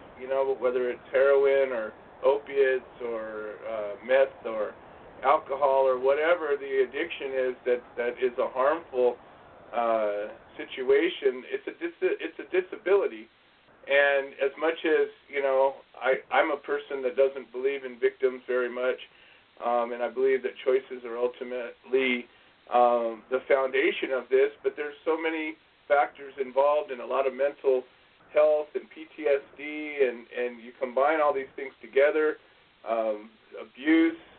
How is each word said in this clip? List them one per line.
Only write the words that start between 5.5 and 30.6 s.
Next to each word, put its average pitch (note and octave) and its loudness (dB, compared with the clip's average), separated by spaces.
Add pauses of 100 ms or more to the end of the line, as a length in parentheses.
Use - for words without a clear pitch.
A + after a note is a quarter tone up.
or C3 2
whatever D3 2
the C3+ 0
addiction C3 -4
is B2+ -6 (100)
that, B2 0 (140)
that B2 -4
is B2 0
a A2+ 0
harmful, C3 0 (580)
uh, A2 0 (240)
situation, C#3 0 (100)
it's - -6
a - -12
dis-, E3+ -4
it's D#3 -10
a D3 -14
disability. D#3+ 0 (600)
And C#3 4 (100)
as C#3 2
much D#3+ 0
as, D3 4 (260)
you C#3 -4
know, C3+ 2 (200)
I, B2+ 0 (200)
I'm D3+ 2
a C#3 -4
person C#3+ -6
that B2 -2
doesn't C3+ 0
believe C3 -4
in B2 -14
victims B2+ 0
very B2 -2
much, B2 -4 (640)
um, A#2+ 0
and A#2+ -6
I A#2 -2
believe B2+ 0
that B2 -4 (120)
choices C3 -2
are A#2 -10
ultimately, B2 -4 (440)
um, A#2+ 2
the C3 0
foundation C3+ 0
of B2 -6
this, C3+ 4 (100)
but C3+ -4
there's D3 -10 (120)
so E3 0
many D#3+ -6 (320)
factors C#3+ 0
involved C#3 0
in B2 -10
a A#2 -10
lot C3 0
of C3 -2
mental C3+ 0 (540)
health D3+ 4
and A#2+ -6 (100)
P D#3+ -18
T D#3 -12
S C#3 2 (160)
D, C#3 -14 (400)
and, A#2+ -4
and A#2+ -6